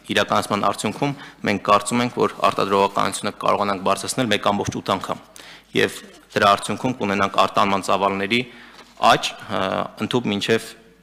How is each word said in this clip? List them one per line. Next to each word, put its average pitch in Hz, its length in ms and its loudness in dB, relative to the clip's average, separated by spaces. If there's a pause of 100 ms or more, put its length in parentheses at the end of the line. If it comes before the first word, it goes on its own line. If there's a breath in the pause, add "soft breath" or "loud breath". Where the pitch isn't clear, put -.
(140)
իրականացման 101 540 0
արդյունքում 113 460 -2 (340 loud breath)
մենք 101 180 0
կարծում 107 380 2
ենք, 120 160 -4
որ 107 140 0 (120)
արտադրողականությունը 98 840 0 (100)
կարողանանք 101 440 0
բարձրացնել 107 440 -2
մեկ 104 220 0
ամբողջ - 260 -2
ութ - 160 -2
անգամ, - 300 -6 (500 loud breath)
և 104 220 2 (400)
դրա 101 200 6
արդյունքում 127 440 -4
կունենանք 98 420 0
արտահանման 98 460 0
ծավալների 98 520 0 (720 loud breath)
աճ, 143 160 4
ը, - 360 -6 (440)
ընդհուպ 117 240 0
մինչև 107 380 0 (340)